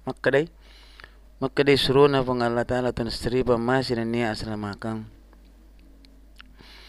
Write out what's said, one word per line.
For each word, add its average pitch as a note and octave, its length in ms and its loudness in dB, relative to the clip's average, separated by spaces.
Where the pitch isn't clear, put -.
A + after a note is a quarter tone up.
maka - 260 -2
dai, C#3+ 220 2
Maka - 320 0
dia C#3+ 80 6
suruh C#3 320 4
na C#3 160 2
pang B2 160 -2
Allah A#2+ 240 0
Ta'ala B2 320 -2
tu B2 80 -4
nasteri A#2+ 400 -2
pa A#2+ 160 2
mas B2 320 0
ina A2+ 160 -2
ni A#2 160 -2
asal A2 320 -4
makang. G#2+ 480 -8